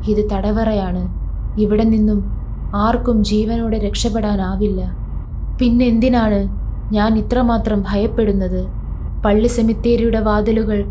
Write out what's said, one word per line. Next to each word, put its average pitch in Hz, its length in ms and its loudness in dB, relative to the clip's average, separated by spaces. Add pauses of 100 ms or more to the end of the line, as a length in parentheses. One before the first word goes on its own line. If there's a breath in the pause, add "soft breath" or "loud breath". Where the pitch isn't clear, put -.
ഇത് 208 180 2
തടവറയാണ്. 202 760 -2 (540)
ഇവിടെ 214 280 2
നിന്നും 214 340 2 (560)
ആർക്കും 226 480 2
ജീവനോടെ 220 560 0
രക്ഷപ്പെടാനാവില്ല. 202 1000 -2 (760)
പിന്നെന്തിനാണ് 233 840 2 (520)
ഞാൻ 208 260 2
ഇത്രമാത്രം 226 640 2
ഭയപ്പെടുന്നത്? 196 800 0 (600)
പള്ളി 214 280 4
സെമിത്തേരിയുടെ 226 720 2
വാതിലുകൾ 214 580 0 (120)